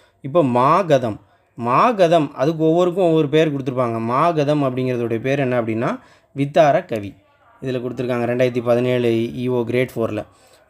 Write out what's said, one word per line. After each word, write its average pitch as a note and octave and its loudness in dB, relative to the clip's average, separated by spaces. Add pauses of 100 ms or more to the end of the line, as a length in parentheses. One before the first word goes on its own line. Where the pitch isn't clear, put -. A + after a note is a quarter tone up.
(220)
இப்போ C#3+ 0
மாகதம். C3 2 (360)
மாகதம், D#3+ 2
அதுக்கு D#3 -2
ஒவ்வொருக்கும் F3 2
ஒவ்வொரு D#3+ 2
பேர் D#3 2
கொடுத்துருப்பாங்க. B2 -2
மாகதம் D3 0
அப்படிங்கிறதுடைய B2 -2
பேர் C3+ -2
என்ன B2 0
அப்படின்னா A#2 -4 (360)
வித்தார D3 2
கவி. G2+ -8 (460)
இதுல - -12
கொடுத்துருக்காங்க B2 -4
ரெண்டாயிரத்தி B2 0
பதினேழு A#2+ 0
இ B2 -4
ஓ B2 0
கிரேட் B2 -2
ஃபோரில். G#2+ -4 (440)